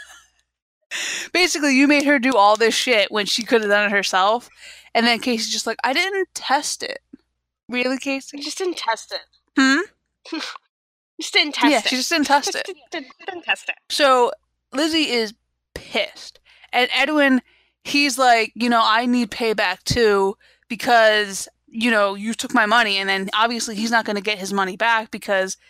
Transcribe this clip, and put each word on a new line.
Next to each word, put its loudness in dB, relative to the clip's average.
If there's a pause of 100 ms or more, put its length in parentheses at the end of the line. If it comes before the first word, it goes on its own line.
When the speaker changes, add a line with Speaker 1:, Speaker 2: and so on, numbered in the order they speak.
(1300)
Speaker 1:
Basically, 2
you 6
made 4
her 4
do 0
all 8
this 2
shit 0
when -2
she -4
could 2
have -2
done 2
it -4
herself. 0 (460)
And 2
then 2
Casey's -2
just -6
like, -4
"I 2
didn't -2
test -4
it." -10 (680)
Really, -2
Casey? -8
Speaker 2:
I -14
just -10
didn't -4
test -6
it. -10 (380)
Speaker 1:
Hmm? 4 (520)
Speaker 2:
<laughs> -8 (800)
Just -8
didn't 0
test 2
Speaker 1:
Yeah, 2
Speaker 2:
it. -4
Speaker 1:
she 0
just -4
didn't 0
test 2
Speaker 2:
Just -8
Speaker 1:
it. -6
Speaker 2:
didn't, -16
didn't, -10 (180)
didn't -10
test -6
it. -8 (140)
Speaker 1:
So 4 (400)
Lizzie 0
is -2 (400)
pissed. -8 (320)
And 2
Edwin, 2 (420)
he's 0
like, 4
"You -2
know, 4
I 2
need 0
payback -2
too, 2 (320)
because, 2 (200)
you -2
know, 2
you -6
took -8
my 4
money." 2
And -2
then -2
obviously -2
he's -4
not 0
gonna -4
get -4
his -8
money -4
back 0
because -4 (120)